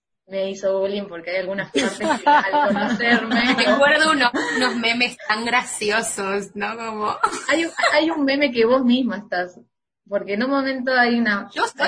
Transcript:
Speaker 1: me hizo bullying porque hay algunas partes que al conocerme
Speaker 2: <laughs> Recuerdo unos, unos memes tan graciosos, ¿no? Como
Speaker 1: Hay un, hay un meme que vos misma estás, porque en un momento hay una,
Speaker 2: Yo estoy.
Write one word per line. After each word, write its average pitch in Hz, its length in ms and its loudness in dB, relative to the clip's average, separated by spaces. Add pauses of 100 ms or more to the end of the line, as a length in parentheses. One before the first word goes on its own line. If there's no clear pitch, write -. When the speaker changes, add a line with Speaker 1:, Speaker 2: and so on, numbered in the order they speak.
(260)
Speaker 1:
me 190 240 -4
hizo 196 300 -2
bullying 202 280 -2
porque 170 240 -12
hay 185 60 -2
algunas 190 340 -6
partes 277 380 -2 (100)
que - 80 -12
al 294 340 4
conocerme 233 840 2
Speaker 2:
<laughs> 262 120 2
Recuerdo 302 540 4
unos, 254 200 2 (260)
unos 247 180 0
memes 233 420 -2 (100)
tan 226 180 -2
graciosos, 208 1120 -2
¿no? 208 200 -6
Como 220 400 -6 (320)
Speaker 1:
Hay 320 180 2
un, 330 60 -6 (220)
hay 311 160 2
un 302 160 -2
meme 277 260 2
que 233 140 2
vos 254 180 4
misma 240 340 2
estás, 180 420 -6 (500)
porque 196 240 -4
en 214 100 0
un 269 60 -2
momento 262 420 -2
hay 240 280 2
una, 208 340 0
Speaker 2:
Yo 330 120 -2
estoy. 302 220 -2